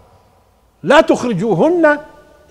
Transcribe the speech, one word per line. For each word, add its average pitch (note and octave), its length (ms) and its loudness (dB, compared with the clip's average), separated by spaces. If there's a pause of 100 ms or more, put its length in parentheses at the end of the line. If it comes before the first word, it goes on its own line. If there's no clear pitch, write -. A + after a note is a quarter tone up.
(840)
لا C4+ 180 4
تخرجوهن"، C4 960 0 (520)